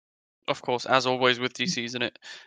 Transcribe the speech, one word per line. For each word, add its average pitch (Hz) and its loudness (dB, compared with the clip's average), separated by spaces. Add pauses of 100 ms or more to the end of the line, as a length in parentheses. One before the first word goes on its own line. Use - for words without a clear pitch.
(480)
Of 143 -2
course, 123 -2
as 127 4
always 127 4
with 127 -2
D 123 -4
C, 120 -4
isn't 120 -6
it? - -6 (280)